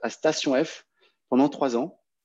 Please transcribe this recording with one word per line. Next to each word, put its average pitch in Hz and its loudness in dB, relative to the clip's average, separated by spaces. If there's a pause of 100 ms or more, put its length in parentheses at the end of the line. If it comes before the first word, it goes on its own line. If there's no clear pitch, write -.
à 113 -4
Station 151 0
F - -8 (420)
pendant 135 4
trois 135 -2
ans, 147 -6 (220)